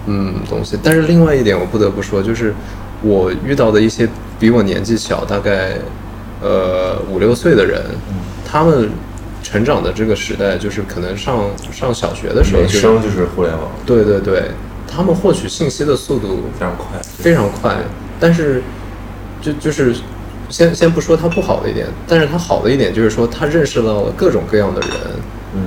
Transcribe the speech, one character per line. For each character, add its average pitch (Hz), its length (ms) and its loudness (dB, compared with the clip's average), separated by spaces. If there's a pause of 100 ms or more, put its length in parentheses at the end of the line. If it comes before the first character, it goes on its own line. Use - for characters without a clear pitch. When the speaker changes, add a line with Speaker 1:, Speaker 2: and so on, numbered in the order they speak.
Speaker 1:
嗯， 98 260 -2 (160)
东 107 140 -2
西。 107 200 -6
但 156 100 4
是 160 100 4
另 170 200 6
外 156 100 4
一 135 100 4
点 101 140 4
我 90 80 0
不 101 140 0
得 104 100 4
不 101 120 -4
说， 98 200 -2
就 110 140 0
是 113 180 -2 (480)
我 98 300 2 (140)
遇 135 100 0
到 120 160 4
的 107 80 6
一 110 80 6
些 113 200 0 (300)
比 113 120 4
我 117 120 6
年 95 220 0
纪 110 140 0
小， - 260 -2
大 101 160 -2
概， 95 380 0 (640)
呃， 92 580 0 (100)
五 95 100 -2
六 110 140 4
岁 151 220 4
的 98 100 6
人， - 160 0 (280)
Speaker 2:
嗯。 98 60 -6 (300)
Speaker 1:
他 151 200 2
们 131 240 4 (520)
成 107 220 0
长 123 180 2
的 90 120 -2
这 104 120 -2
个 110 80 2
时 98 200 -4
代， 98 240 0
就 101 120 -4
是 101 120 -6
可 95 180 -6
能 90 160 -4
上， 104 340 -2 (220)
上 127 220 -2
小 87 200 -4
学 - 200 -6
的 - 100 6
时 95 140 4
候 90 60 6
就 92 40 2
Speaker 2:
美 95 60 0
声 110 280 6
就 107 80 0
是 92 140 0 (100)
互 92 100 0
联 82 100 0
网。 80 180 -6 (140)
Speaker 1:
对， 113 180 6
对， 104 160 4
对， 95 240 0 (420)
他 151 160 -6
们 190 140 2
获 190 160 2
取 - 160 0
信 143 220 -2
息 143 160 -4
的 147 100 2
速 131 240 -2
度 95 340 -4
Speaker 2:
非 - 120 -6
常 90 100 -4
快。 - 100 -8 (160)
Speaker 1:
非 - 320 0
常 113 160 2
快。 98 280 -2 (420)
但 170 140 6
是， 143 280 2 (800)
就， 151 120 -4
就 147 180 -2
是 127 240 2 (540)
先， 170 260 4
先 170 160 4
不 170 80 0
说 - 160 2
它 160 140 2
不 180 120 0
好 - 200 0
的 110 80 -2
一 110 40 -2
点， 110 140 -4 (180)
但 165 140 4
是 151 100 4
它 160 80 -2
好 101 240 0
的 104 80 2
一 135 60 4
点 104 180 2
就 107 80 2
是 110 80 4
说， 117 160 0
它 120 200 -4
认 151 200 2
识 127 160 0
到 107 200 0
了 101 160 -2
各 123 140 4
种 92 200 0
各 107 60 4
样 98 160 2
的 - 80 -4
人， - 80 -4 (640)
Speaker 2:
嗯。 95 140 -4